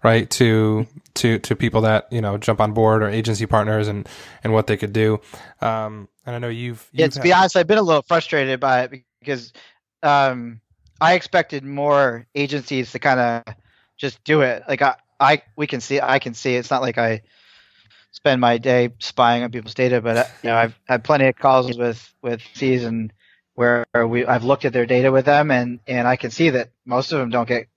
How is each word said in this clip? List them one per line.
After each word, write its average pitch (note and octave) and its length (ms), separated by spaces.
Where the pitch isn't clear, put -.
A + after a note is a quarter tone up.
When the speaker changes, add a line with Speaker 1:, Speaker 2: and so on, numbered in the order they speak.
Speaker 1:
right, A2+ 260
to, A2 560
to, A2+ 260
to - 160
people A2+ 240
that, A2 320
you A#2+ 80
know, G#2 180
jump G#2+ 220
on G#2+ 120
board A2 300
or G#2+ 60
agency A2 380
partners G#2+ 420
and, G2+ 200
and A2 80
what A2 160
they G#2+ 80
could G2+ 160
do. G#2+ 280
Um, G#2+ 480
and B2 120
I - 20
know A#2+ 100
you've, A#2 440
Speaker 2:
Yeah, D#3 140
Speaker 1:
you've C3+ 80
Speaker 2:
to C#3 40
Speaker 1:
had C3+ 60
Speaker 2:
be F3 80
honest, F#3 240
I've F3 100
been G#3+ 120
a A3 40
little D#3+ 200
frustrated C3+ 580
by B2+ 220
it B2+ 220
because, B2+ 340
um, B2+ 560
I E3 140
expected D#3+ 500
more C#3+ 680
agencies C3+ 600
to B2 80
kinda A#2+ 420
just - 260
do D3+ 200
it. B2 260
Like, C3+ 140
I, C3+ 120
I, C#3+ 240
we D3 100
can C#3 140
see, C#3 200
I C3+ 200
can B2 120
see, B2 220
it's B2 160
not C3 100
like A#2+ 160
I A2+ 260
spend C3 280
my A#2+ 180
day B2 320
spying A#2+ 420
on A#2+ 80
people's A2+ 240
data, B2+ 260
but, A2+ 160
uh, A#2+ 80
you A2+ 60
know, A2+ 60
I've A2+ 280
had B2 180
plenty C#3 240
of B2+ 80
calls B2+ 420
with, A#2+ 320
with A#2+ 180
season A#2 580
where A#2+ 300
we, A#2+ 180
I've A#2+ 200
looked C3+ 200
at B2+ 80
their A#2+ 140
data B2+ 240
with C3 140
them D3 260
and, B2 380
and B2 180
I B2+ 80
can B2 160
see E3 200
that B2 200
most B2 240
of D#3+ 80
them B2 120
don't A#2+ 180
get A#2+ 180